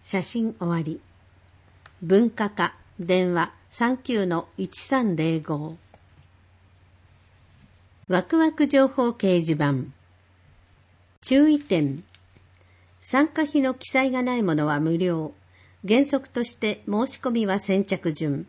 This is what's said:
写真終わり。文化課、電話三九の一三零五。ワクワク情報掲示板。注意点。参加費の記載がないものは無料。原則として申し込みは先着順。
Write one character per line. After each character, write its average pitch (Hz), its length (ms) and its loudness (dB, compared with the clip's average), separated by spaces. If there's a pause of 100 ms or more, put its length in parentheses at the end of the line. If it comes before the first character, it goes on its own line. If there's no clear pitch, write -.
写 190 180 -4
真 220 380 -4
終 175 80 -4
わ 170 140 -2
り。 156 180 -6 (1000)
文 196 280 4
化 208 200 -4
課、 - 260 -2 (240)
電 180 340 2
話 170 200 -2 (160)
三 247 280 -2
九 226 280 -2
の 170 320 -2
一 - 240 -8
三 233 340 0
零 160 240 0
五。 156 380 -8 (2250)
ワ 277 140 2
ク 330 140 0
ワ 320 140 4
ク 302 160 0
情 269 220 4
報 240 220 0
掲 185 300 2
示 160 120 -2
板。 143 400 -2 (1300)
注 285 280 4
意 294 120 2
点。 156 420 -2 (960)
参 285 300 0
加 320 140 -2
費 294 180 0
の 254 140 0
記 - 140 -10
載 262 220 0
が 254 120 -2
な 247 120 -2
い 233 80 0
も 170 120 2
の 151 120 0
は 147 140 0
無 165 160 0
料。 165 360 -2 (540)
原 240 160 4
則 277 260 -2
と 240 140 -4
し - 120 -8
て 214 300 -4
申 214 220 -2
し - 140 -8
込 262 100 -4
み 233 140 0
は 196 140 0
先 196 260 0
着 180 260 -4
順。 151 380 -4